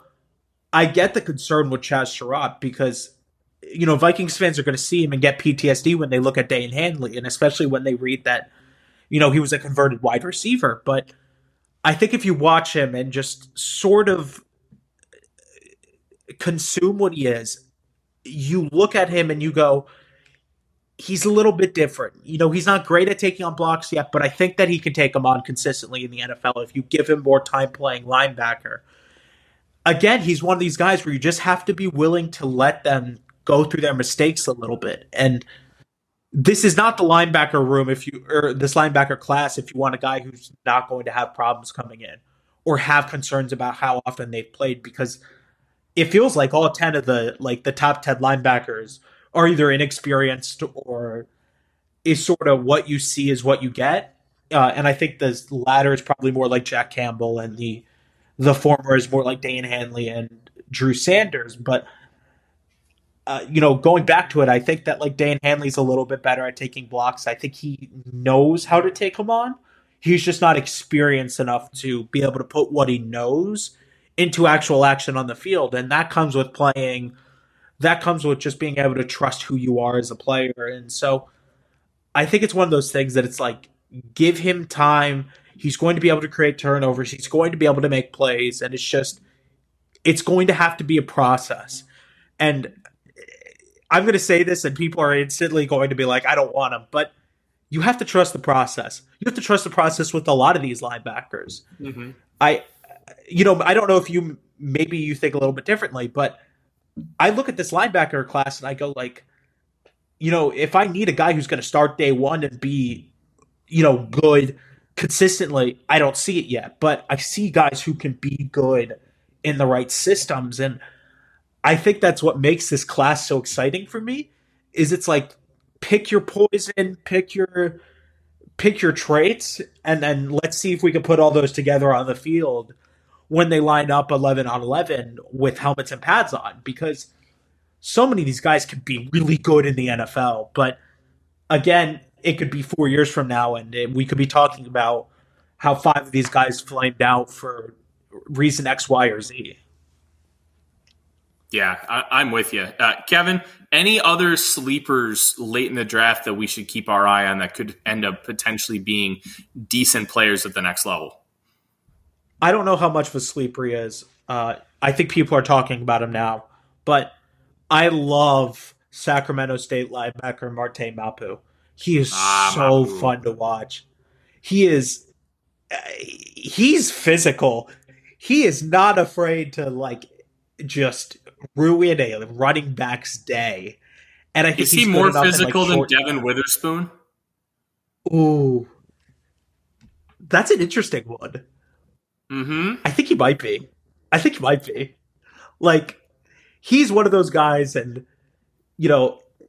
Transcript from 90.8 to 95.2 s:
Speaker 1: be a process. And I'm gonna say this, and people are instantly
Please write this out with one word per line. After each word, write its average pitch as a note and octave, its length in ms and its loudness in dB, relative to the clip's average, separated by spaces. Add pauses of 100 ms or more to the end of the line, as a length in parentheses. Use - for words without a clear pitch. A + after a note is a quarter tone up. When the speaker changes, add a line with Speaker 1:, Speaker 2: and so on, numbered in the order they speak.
Speaker 1:
be D#3 120 0
a C#3+ 60 2
process. - 800 -2 (540)
And C#3+ 340 -2 (1160)
I'm F3+ 140 4
gonna G#3 140 2
say F3 240 2
this, F3 220 -2
and C#3 120 -4
people E3 240 -4
are C#3+ 160 2
instantly D3+ 480 -2